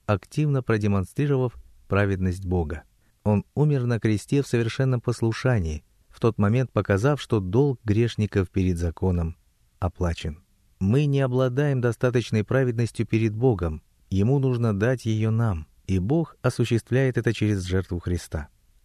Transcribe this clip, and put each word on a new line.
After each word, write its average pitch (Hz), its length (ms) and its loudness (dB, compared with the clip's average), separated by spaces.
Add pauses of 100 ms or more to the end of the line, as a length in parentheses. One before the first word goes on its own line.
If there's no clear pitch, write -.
активно 135 560 -2
продемонстрировав 113 920 0 (320)
праведность 95 580 0
Бога. 85 380 -2 (400)
Он 104 300 2
умер 143 320 0
на 120 140 0
кресте 113 420 0
в - 60 -4
совершенном 123 520 0
послушании, 113 840 -2 (260)
в - 100 -20
тот 113 180 2
момент 113 340 2
показав, 110 500 0
что 113 180 -2
долг 120 440 0
грешников 107 640 0
перед 92 280 0
законом 85 600 -2 (420)
оплачен. 85 600 -4 (400)
Мы 120 260 2
не 139 160 0
обладаем 131 580 0
достаточной 117 640 0
праведностью 120 640 0
перед 110 300 0
Богом, 90 480 0 (260)
ему 107 300 2
нужно 117 380 0
дать 120 280 0
ее 110 260 0
нам, 110 360 0 (200)
и 92 120 2
Бог 147 420 -2
осуществляет 123 760 0
это 117 160 0
через 104 300 0
жертву 90 360 -2
Христа. 82 500 -6 (360)